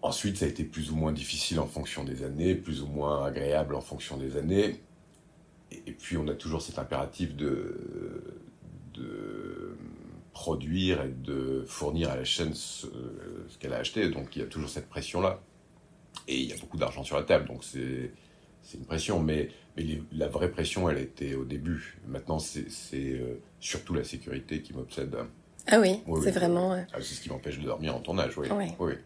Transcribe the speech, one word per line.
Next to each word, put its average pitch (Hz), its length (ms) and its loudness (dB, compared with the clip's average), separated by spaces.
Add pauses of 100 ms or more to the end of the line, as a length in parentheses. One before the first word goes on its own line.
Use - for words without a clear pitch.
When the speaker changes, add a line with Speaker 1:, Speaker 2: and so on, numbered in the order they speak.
Speaker 1:
Ensuite, 95 360 2
ça - 80 4
a - 20 4
été 78 160 0
plus 76 280 -4
ou 78 40 0
moins 78 160 4
difficile 76 480 0
en 69 80 2
fonction 71 380 -4
des 65 180 -4
années, 80 320 4
plus 71 260 -2
ou 71 60 -6
moins 71 380 2
agréable 69 500 2
en 67 60 -2
fonction 69 340 -8
des 67 220 -2
années. 98 420 6 (920)
Et, - 160 -14
et - 40 -8
puis, - 240 -4
on 78 140 2
a 71 40 2
toujours 78 280 -2
cet - 180 -6
impératif 71 560 -2
de, 50 880 -2 (720)
de 50 800 -8 (560)
produire 82 720 2
et 67 60 -2
de 65 580 0
fournir 78 440 2
à 65 40 0
la 64 80 -2
chaîne 80 300 2
ce, - 340 -8 (600)
ce - 80 -20
qu'elle 65 160 -4
a 58 40 0
acheté. 92 300 2
Donc, 69 300 -2
il - 40 -2
y - 40 0
a - 20 -10
toujours 76 220 -4
cette - 180 -6
pression-là. - 540 0 (880)
Et 65 80 2
il 65 100 2
y - 60 -6
a - 40 -6
beaucoup - 200 -8
d'argent 69 260 0
sur 71 140 0
la 76 60 2
table, 76 220 6
donc 65 200 -8
c'est, 64 460 -4 (520)
c'est - 140 -16
une - 80 -10
pression. 82 360 2
Mais, 76 280 4 (260)
mais 85 80 -2
les, 78 180 -2 (120)
la 76 160 2
vraie 85 200 2
pression, 87 400 2
elle 69 100 4
était 67 360 -2
au 67 80 -2
début. 69 640 -4
Maintenant, 67 320 -2
c'est, - 320 -6
c'est, 67 480 -4
euh, 62 220 -4 (180)
surtout - 340 -4
la 78 120 2
sécurité - 560 -6
qui - 100 -12
m'obsède. 67 420 -4 (540)
Speaker 2:
Ah 220 140 12
oui, 190 260 6
Speaker 1:
Oui, 160 160 2
Speaker 2:
c'est 196 40 6
Speaker 1:
oui, 196 40 6
Speaker 2:
vraiment, 180 400 4
Speaker 1:
oui. 180 80 0
Speaker 2:
euh 180 40 -6 (100)
Speaker 1:
Ah, - 80 -4
c'est - 140 -6
ce - 60 -8
qui - 60 -10
m'empêche 69 320 -4
de 76 60 -4
dormir 69 320 0
en - 20 -2
tournage, - 380 0
oui. 71 120 0
Speaker 2:
Ouais. 139 300 2
Speaker 1:
Oui, 85 140 2
oui. - 120 -4